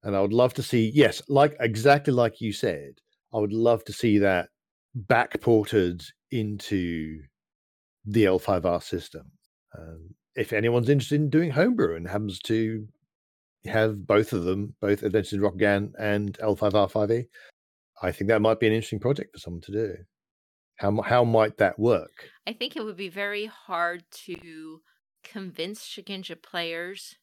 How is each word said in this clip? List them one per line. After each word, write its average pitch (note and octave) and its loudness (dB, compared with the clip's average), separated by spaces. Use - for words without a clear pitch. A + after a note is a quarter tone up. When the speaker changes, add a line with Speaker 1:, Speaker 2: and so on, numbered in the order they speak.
Speaker 1:
And G2+ -2
I G2 2
would G2+ 0
love A#2+ 4
to C3 -6
see, A2+ 2
yes, C3+ 4
like, C#3+ 4
exactly C3+ 4
like A#2+ 0
you A2 -4
said, C#2+ -6
I A2+ 0
would G#2 -2
love A2+ 2
to - -12
see G#2+ 2
that F#2+ 2
backported G#2+ 2
into F2 -4
the G#2+ 2
L F#2 4
five F2+ -2
R F2 0
system. - -10
Um, E2 -18
if A#2 -4
anyone's A#2 2
interested C#3+ 2
in D3+ 0
doing D#3+ 2
homebrew D#3 2
and E2+ -10
happens G2+ -6
to A2 -2
have A2 0
both G#2+ 4
of F2 -2
them, G2 -4
both G2+ 0
Adventures G2+ 0
in G2 -2
Rokugan G2+ 0
and G#2 -2
L G#2+ 0
five G#2 0
R G2 4
five G#2 0
E, A#2 -2
I F2+ -2
think G2 -4
that A2+ 4
might A2 2
be A2+ 4
an G#2+ 2
interesting A2 -4
project C3+ -2
for - -20
someone E2+ -12
to G2 -14
do. G#2 -4
How G2 -2
m-, G#2 0
how A#2+ 4
might A2 2
that G2 2
work? G#2 -2
Speaker 2:
I A3+ -10
think B3 -10
it A#3 -8
would G#3 -10
be F#3+ -10
very G3+ -8
hard F3 -6
to D#3+ -16
convince F#3+ -12
Shugenja F#3+ -14
players E3+ -10